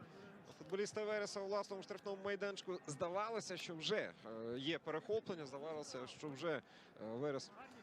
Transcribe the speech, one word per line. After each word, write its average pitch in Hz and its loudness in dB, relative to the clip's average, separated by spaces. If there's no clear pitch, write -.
футболісти 196 0
Вереса 208 2
у 196 0
власному 202 2
штрафному 196 -4
майданчику. 196 2
Здавалося, 185 2
що 170 -4
вже, 160 4
е, 110 4
є 143 2
перехоплення, 160 0
здавалося, 147 -4
що - -6
вже, 147 2
е, 131 4
Верес 127 0